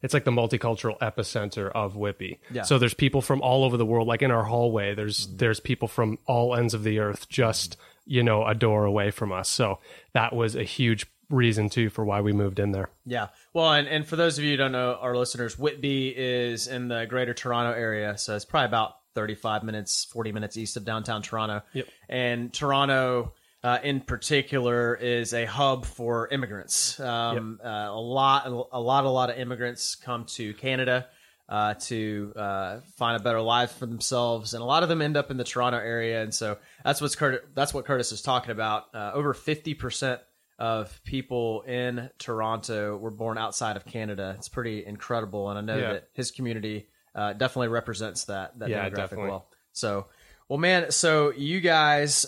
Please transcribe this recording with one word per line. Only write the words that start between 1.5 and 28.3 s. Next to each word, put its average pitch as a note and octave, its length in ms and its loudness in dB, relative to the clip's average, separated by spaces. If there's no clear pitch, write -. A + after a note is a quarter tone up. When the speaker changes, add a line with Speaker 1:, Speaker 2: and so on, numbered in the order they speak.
Speaker 1:
of G#2 240 -2
Whitby. G2+ 440 -6
Speaker 2:
Yeah. B2 120 -4
Speaker 1:
So C3+ 160 4
there's A#2+ 160 4
people C3+ 280 2
from C#3 200 0
all C3 220 4
over B2 120 4
the A2+ 100 2
world, A2+ 220 2
like A#2 140 2
in C3 80 4
our A2+ 140 4
hallway, A2 500 2
there's, G#2 320 -4
Speaker 2:
Mm-hmm. F#2+ 120 -12
Speaker 1:
there's A2+ 220 4
people A#2+ 280 -2
from A2 380 0
all A#2+ 280 4
ends A#2+ 200 2
of G#2+ 80 -2
the G#2+ 160 2
earth, G#2 300 -2
just, - 480 0
you B2 180 2
know, A2 240 6
a A2 80 4
door A2 300 6
away G2+ 260 4
from G2+ 220 -4
us. F#2 160 -2
So G#2 300 2
that A#2 220 2
was A2+ 200 2
a A#2 100 -2
huge A#2 420 0
reason A2+ 400 4
too A2 220 0
for A2 140 -4
why G#2 160 2
we G#2 120 4
moved G2+ 280 2
in G2+ 120 2
there. F#2+ 180 -4
Speaker 2:
Yeah. A#2+ 240 -4
Well, D#3+ 200 4
and, D3 160 4
and D3+ 180 0
for D#3+ 100 -4
those D#3+ 220 4
of D3 60 0
you D3 80 2
who C#3 40 2
don't C3+ 160 2
know, B2+ 280 0
our B2 160 0
listeners, A#2+ 420 -2
Whitby C#3 580 0
is B2 520 -2
in B2 200 -6
the A#2 200 -2
Greater B2 260 -2
Toronto A#2+ 420 0
area. G#2+ 400 -2
So G#2+ 200 -4
it's G#2 80 -6
probably C#3 220 2
about A2 260 0
thirty-five G#2+ 500 -2
minutes, G#2+ 400 -4
forty A2 260 -6
minutes G#2+ 260 -6
east A2 200 -8
of G2+ 80 -8
downtown A2 380 -4
Toronto. G#2+ 400 -4
Speaker 1:
Yep. C3 140 -4
Speaker 2:
And B2 440 -2
Toronto, C3+ 800 2
uh, B2 180 2
in C#3 200 0
particular, A#2+ 920 0
is A#2+ 400 0
a A#2 120 0
hub B2+ 400 2
for A#2 420 -2
immigrants. A#2 720 -2
Um, A#2 600 -2
Speaker 1:
Yep. A#2 60 -14
Speaker 2:
uh, G#2 240 -4
a G#2+ 80 -6
lot, C3+ 480 4